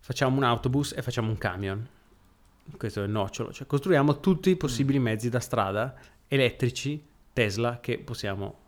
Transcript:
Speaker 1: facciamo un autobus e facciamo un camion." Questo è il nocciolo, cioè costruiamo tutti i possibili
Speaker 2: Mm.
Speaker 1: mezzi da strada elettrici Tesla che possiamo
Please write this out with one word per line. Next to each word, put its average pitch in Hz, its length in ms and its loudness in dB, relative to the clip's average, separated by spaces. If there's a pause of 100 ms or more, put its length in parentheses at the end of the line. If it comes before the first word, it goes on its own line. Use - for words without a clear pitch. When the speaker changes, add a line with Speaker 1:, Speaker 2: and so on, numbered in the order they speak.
Speaker 1:
facciamo 131 360 0
un 139 60 2
autobus 127 520 2
e - 60 -6
facciamo 120 300 -2
un 107 80 -2
camion." 98 500 -4 (880)
Questo 107 240 -6
è 101 40 -2
il 98 60 -2
nocciolo, 107 400 -4
cioè - 160 -14
costruiamo 147 540 4
tutti 190 300 4
i 185 60 6
possibili 139 420 0
Speaker 2:
Mm. 131 40 4
Speaker 1:
mezzi 113 280 0
da 120 100 0
strada 110 540 -2 (340)
elettrici 135 720 0 (300)
Tesla 117 480 0
che - 180 -4
possiamo 101 680 -8